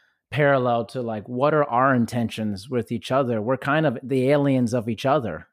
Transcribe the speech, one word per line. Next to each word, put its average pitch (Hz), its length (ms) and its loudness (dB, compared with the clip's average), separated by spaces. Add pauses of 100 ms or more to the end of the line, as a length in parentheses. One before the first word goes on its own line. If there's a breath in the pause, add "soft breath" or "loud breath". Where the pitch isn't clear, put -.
(300 soft breath)
parallel 123 560 2
to, 127 160 -8
like, 113 260 -8
what 131 260 0
are 147 100 4
our 131 300 4
intentions 110 760 -2
with 123 220 -4
each 117 200 -6
other? 120 300 0
We're 127 160 -2
kind 151 280 0
of 120 160 -2
the 131 280 0
aliens 135 440 2
of 117 140 -2
each 110 180 -4
other 104 460 -2